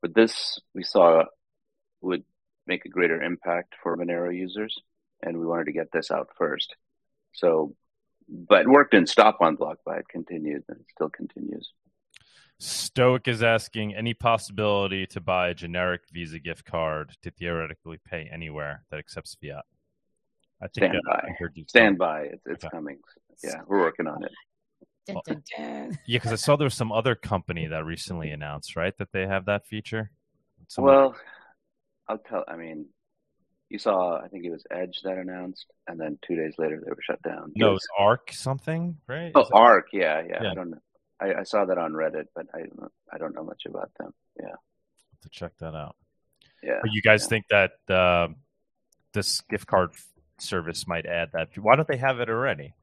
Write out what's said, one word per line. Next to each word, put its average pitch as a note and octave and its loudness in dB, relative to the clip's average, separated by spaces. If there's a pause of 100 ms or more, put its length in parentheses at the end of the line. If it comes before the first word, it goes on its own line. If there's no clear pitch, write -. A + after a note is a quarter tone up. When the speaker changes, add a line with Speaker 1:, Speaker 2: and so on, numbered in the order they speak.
Speaker 1:
But F2+ -6
this, - 2 (160)
we F#2+ -8
saw, E2 8 (760)
would F#2 -2 (440)
make - -6
a - -12
greater E2 0
impact F2 -4
for E2+ -2
Monero F2 -4
users, F#2+ -8 (460)
and E2+ -6
we E2 -4
wanted E2 -2
to D2+ -4
get D#2+ -4
this D#2+ -2
out - -4
first. D2 -4 (580)
So, D#2+ 0 (540)
but F2 4
work C#3 8
didn't F#2 8
stop G#2+ 8
on D#2+ 4
BlockBuy. - -6
It - -14
continued, D#2 -8
and - -16
it - -20
still D#2 -4
continues. - -12 (880)
Speaker 2:
Stoic - 2
is A2+ 0
asking, A2 0
any A2+ -4
possibility G2+ 0
to - -12
buy F2+ -2
a F2 -4
generic F2 -4 (100)
Visa E2 -12
gift D#2+ -12
card D#2 -6 (100)
to E2+ -12
theoretically E2 -8
pay E2 -12
anywhere D2+ -10
that D2+ -10
accepts - -16
fiat? C#2+ -14 (960)
I F#2+ -12
think, F#2+ 0
Speaker 1:
Stand F2+ -2
Speaker 2:
uh, E2+ -2
Speaker 1:
by. - 0
Speaker 2:
I - -8
heard E2+ -6
you D#2 -18
Speaker 1:
Stand G#2+ 6
Speaker 2:
talk. F2+ 0
Speaker 1:
by. D2+ -4
It's, - -14
it's D#2 -10
Speaker 2:
Okay. D#2 -10
Speaker 1:
coming. D2 -12 (440)
Yeah, - -10
we're G2 0
working E2 0
on D2 -8
it. - -10 (760)
Speaker 3:
Dun, F#3+ -10 (100)
dun, D#3 -8 (120)
dun. A3 -10
Speaker 2:
Yeah, A#2+ 0
'cause A2+ -2
I A2+ 0
saw D3 4
there C#3+ 0
was B2+ 0
some A2+ -4
other A2+ 2
company E2+ -4
that D#2+ -6
recently D#2+ -8
announced, D2 -10
right, F2 -2
that G2 -10
they F#2+ -2
have F#2+ -2
that G2+ -2
feature. A2 -8 (580)
Some - -6
Speaker 1:
Well, C3+ 6 (920)
I'll A2 -4
tell, - -8
I - -12
mean, D#2+ -12 (840)
you G#2+ -10
saw, F#2 2
I - -12
think F2+ -12
it F2 -6
was D#2+ -10
Edge F2+ -6
that F#2+ -4
announced, F#2 -10 (200)
and E2+ -12
then D2+ -8
two F2 -4
days D#2 -4
later D#2 -4
they - -12
were - -8
shut - -6
down. E2 -8
Speaker 2:
No, A2 2
it - 6
Speaker 1:
Yes. G2+ 4
Speaker 2:
was F#2+ -6 (120)
Arc G#2+ 2
something, D#3+ -6 (100)
right? D#3 -10
Speaker 1:
Oh, C#3 10
Speaker 2:
Is - 2
that G2 2
Speaker 1:
Arc, A2 10
yeah, E2 0
yeah. E2+ -6
Speaker 2:
Yeah. G2 -2
Speaker 1:
I - -6
don't F2 -8
know. D#2 -16 (380)
I, G2 -2
I F#2+ -6
saw G#2 0
that F#2 0
on E2 -2
Reddit, D#2 -2
but E2 -12
I, E2 -10 (500)
I E2 -12
don't D#2+ -8
know - -10
much - -14
about - -10
them. - -12 (280)
Yeah. - -12
Speaker 2:
Have - -20
to - -20
check - -14
that D#2+ -10
out. D2 -12 (680)
Speaker 1:
Yeah, B2+ -4
Speaker 2:
But A2 -2
you G#2+ -2
guys A2 8
Speaker 1:
yeah. - -6
Speaker 2:
think A2 -2
that, G2+ 4 (200)
uh, F2+ 4 (840)
this - -2
gift - -6
card F2+ 4
f-, - -20 (320)
service E2+ -6
might E2 -6
add E2+ -4
that? E2 -6
Why G#2+ 6
don't D3+ 0
they C#3 -2
have B2+ -2
it A#2+ -2
already? A2+ -4